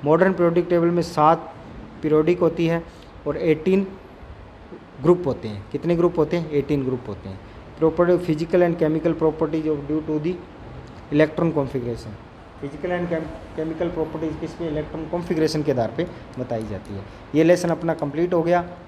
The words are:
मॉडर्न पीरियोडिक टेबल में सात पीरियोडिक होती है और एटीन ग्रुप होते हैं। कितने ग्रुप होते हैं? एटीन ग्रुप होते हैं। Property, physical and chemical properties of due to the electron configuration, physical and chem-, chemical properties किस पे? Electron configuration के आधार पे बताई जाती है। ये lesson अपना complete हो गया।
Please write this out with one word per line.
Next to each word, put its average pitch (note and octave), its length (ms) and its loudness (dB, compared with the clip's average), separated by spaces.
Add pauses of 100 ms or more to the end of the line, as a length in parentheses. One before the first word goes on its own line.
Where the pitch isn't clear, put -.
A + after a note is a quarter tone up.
मॉडर्न E3+ 280 6
पीरियोडिक F3 360 4
टेबल E3+ 180 4
में F3 140 2
सात D#3+ 520 4 (480)
पीरियोडिक D#3 380 4
होती E3 280 2
है E3 160 0 (440)
और D3 100 -2
एटीन F#3 500 2 (1160)
ग्रुप F3 220 6
होते B2+ 220 -4
हैं। G#2 240 -10
कितने E3 240 0
ग्रुप E3+ 220 2
होते D#3+ 200 2
हैं? D#3 140 -4
एटीन C#3+ 340 0
ग्रुप B2+ 220 -2
होते G2+ 220 -10
हैं। F#2+ 100 -12 (440)
Property, E3+ 280 4
physical E3+ 440 2
and F3 200 4
chemical D#3 380 2
properties D#3 500 0
of D3+ 140 0 (140)
due D#3 100 0
to D#3 180 -2
the E3 140 -2 (800)
electron D#3 380 2
configuration, B2 600 -4 (500)
physical D3 280 -8
and F3 200 -2
chem-, - 500 -6
chemical D#3+ 360 -2
properties D#3 440 -4
किस E3 140 -8
पे? E3+ 140 -6
Electron D#3 380 -6
configuration D#3+ 580 0
के D3 80 0
आधार A#2 260 0
पे E3+ 100 -2 (320)
बताई A#2 280 -4
जाती G#2 280 -10
है। G2 60 -8 (340)
ये D#3 80 6
lesson E3+ 260 4
अपना E3 240 0
complete D#3+ 400 -2
हो E3 100 2
गया। F3 220 2 (220)